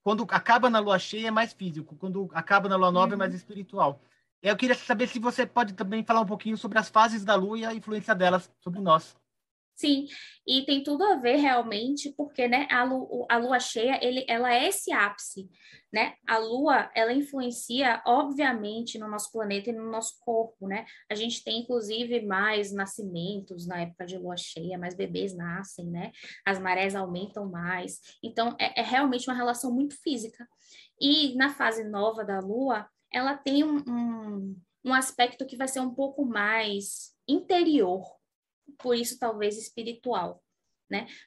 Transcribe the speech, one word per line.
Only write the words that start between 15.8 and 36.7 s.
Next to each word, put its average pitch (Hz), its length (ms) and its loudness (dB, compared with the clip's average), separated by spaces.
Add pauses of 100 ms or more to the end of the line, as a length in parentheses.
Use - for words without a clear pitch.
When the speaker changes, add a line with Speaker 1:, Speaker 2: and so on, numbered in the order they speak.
Speaker 2:
né? 220 220 0 (120)
A 226 120 4
lua, 240 560 2
ela 226 180 4
influencia, 262 880 0
obviamente, 240 920 0
no 214 100 -8
nosso 208 240 -6
planeta 202 380 -4
e 233 40 -2
no 220 180 -8
nosso 226 280 -6
corpo, 226 480 -2
né? 202 160 -4 (240)
A 214 60 -6
gente 226 300 -4
tem, 220 160 -4
inclusive, 233 640 -2
mais 202 480 0
nascimentos 190 920 -6
na 175 140 -4
época 170 260 -10
de 185 100 -10
lua 180 180 -8
cheia, 175 440 -10
mais 180 160 -8
bebês 185 400 -4
nascem, 175 500 -8
né? 170 260 -8 (320)
As 196 140 0
marés 190 380 0
aumentam 190 520 -6
mais. 180 520 -6 (240)
Então, 233 360 -2
é, 226 220 0
é - 20 2
realmente 247 460 2
uma 247 80 -2
relação 240 340 -2
muito 277 300 0
física. 233 460 -6 (520)
E 285 360 2
na 262 160 2
fase 226 320 -2
nova 214 420 -2
da 196 140 -2
lua, 214 500 -2 (240)
ela 269 240 0
tem 277 260 2
um, 302 140 2 (100)
um, 220 720 -4 (260)
um 254 100 0
aspecto 262 500 0
que 269 100 -12
vai 269 120 -2
ser 262 140 -4
um 254 120 -4
pouco 277 320 -2
mais 214 880 -2 (120)